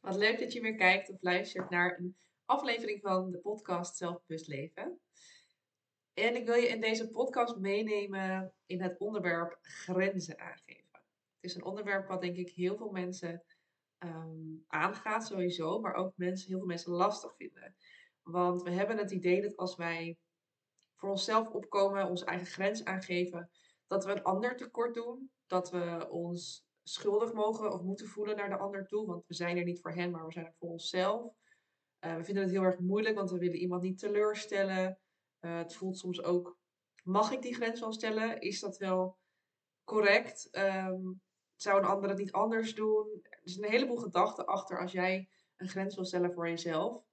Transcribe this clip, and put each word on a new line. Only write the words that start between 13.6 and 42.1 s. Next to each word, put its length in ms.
ehm, 580
aangaat 600
sowieso, 520
maar 140
ook 240
mensen, 300
heel 100
veel 100
mensen 240
lastig 440
vinden. 400
Want 380
we 100
hebben 260
het 140
idee 300
dat 160
als 180
wij 420
voor 140
onszelf 400
opkomen, 600
onze 160
eigen 220
grens 380
aangeven, 640
dat 180
we 60
een 120
ander 340
tekort 360
doen, 380
dat 240
we 380
ons 560
schuldig 500
mogen 380
of 100
moeten 260
voelen 280
naar 140
de 80
ander 300
toe, 200
want 200
we 60
zijn 240
er 60
niet 180
voor 100
hen, 200
maar 140
we 60
zijn 140
er 140
voor 100
onszelf. 640
Eh, 160
we 80
vinden 200
het 80
heel 120
erg 160
moeilijk, 360
want 160
we 60
willen 200
iemand 240
niet 180
teleurstellen. 1000
Eh, 180
het 160
voelt 240
soms 260
ook, 340
mag 280
ik 100
die 140
grens 240
wel 140
stellen? 480
Is 180
dat 180
wel 400
correct? 680
Ehm, 500
zou 240
een 80
ander 220
het 100